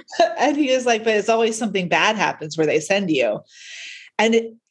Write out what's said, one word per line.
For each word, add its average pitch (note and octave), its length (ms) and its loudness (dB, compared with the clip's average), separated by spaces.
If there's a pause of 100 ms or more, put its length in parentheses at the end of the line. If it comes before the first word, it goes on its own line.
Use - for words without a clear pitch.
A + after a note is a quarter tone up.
(380)
And C#4 200 0
he C#4+ 120 0
is B3+ 160 0
like, A3+ 200 0
"But A3 100 2
it's G#3 140 0
always A3+ 280 2
something F#3+ 300 -2
bad F3 300 2
happens D3+ 400 -4
where D#3 100 2
they D3 140 2
send F#3+ 280 0
you." A#2 300 0 (760)
And A3+ 180 2
it, A3+ 180 0 (180)